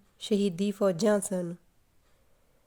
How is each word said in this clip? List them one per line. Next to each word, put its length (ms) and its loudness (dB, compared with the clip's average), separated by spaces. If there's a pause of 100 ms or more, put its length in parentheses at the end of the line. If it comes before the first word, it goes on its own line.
(200)
ਸ਼ਹੀਦੀ 520 0
ਫੌਜਾਂ 480 2
ਸਨ। 360 -6 (1120)